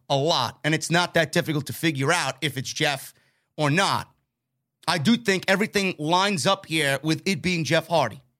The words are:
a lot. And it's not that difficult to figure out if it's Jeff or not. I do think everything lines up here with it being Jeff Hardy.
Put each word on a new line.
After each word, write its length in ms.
a 80
lot. 480
And 120
it's 160
not 240
that 160
difficult 360
to 60
figure 380
out 300
if 160
it's 140
Jeff 420
or 140
not. 400
I 120
do 180
think 300
everything 500
lines 480
up 220
here 340
with 240
it 160
being 220
Jeff 240
Hardy. 340